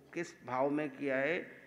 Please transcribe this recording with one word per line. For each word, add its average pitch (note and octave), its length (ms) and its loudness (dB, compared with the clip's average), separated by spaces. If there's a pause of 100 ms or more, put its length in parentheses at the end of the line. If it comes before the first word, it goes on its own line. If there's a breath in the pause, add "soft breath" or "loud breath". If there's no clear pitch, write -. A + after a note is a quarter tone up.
(140)
किस - 320 -8
भाव B2+ 240 2
में D3+ 200 0
किया C3+ 260 0
है D3+ 300 2 (200)